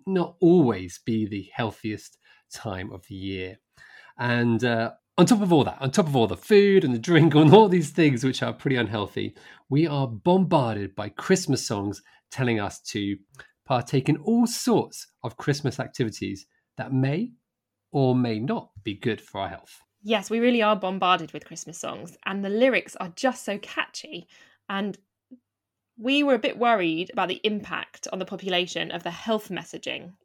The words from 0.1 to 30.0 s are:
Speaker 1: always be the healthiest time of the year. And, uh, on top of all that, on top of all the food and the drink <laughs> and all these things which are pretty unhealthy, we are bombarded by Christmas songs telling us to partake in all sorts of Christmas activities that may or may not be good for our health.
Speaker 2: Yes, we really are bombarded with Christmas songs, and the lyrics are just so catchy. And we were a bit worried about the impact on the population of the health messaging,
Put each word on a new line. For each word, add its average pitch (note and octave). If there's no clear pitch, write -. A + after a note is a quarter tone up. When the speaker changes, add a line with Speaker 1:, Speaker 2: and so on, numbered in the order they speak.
Speaker 1:
always B2
be A2
the G2
healthiest G#2+
time F#2
of F#2+
the G#2
year. F#2+
And, A#2+
uh, A2+
on F3+
top G3+
of G3
all D3+
that, -
on C3+
top F#3
of C#3+
all A#2
the G2
food G3+
and B2+
the A2+
drink D#3
<laughs> -
and D3+
all G#3+
these F3
things C#3
which C3
are A#2
pretty C3
unhealthy, G#2
we D3+
are C#3+
bombarded A#2+
by G#2
Christmas E3
songs G2+
telling A#2
us G2+
to G2+
partake C3
in D#3
all A#3
sorts A3
of A#2+
Christmas C#3
activities G#2
that A#2+
may C#3+
or C3
may A#2+
not F3
be G#2
good G#2+
for -
our F#2+
health. -
Speaker 2:
Yes, G#3
we A3+
really A#3+
are G#3+
bombarded F#3
with D3+
Christmas D#3+
songs, D3+
and G3
the G3
lyrics A#3
are F#3
just B3+
so G3+
catchy. -
And G3
we C4+
were C#4
a A#3
bit B3
worried F#3
about F#3
the -
impact G3+
on F#3+
the F#3
population F3+
of E3+
the F3
health G#3+
messaging, E3+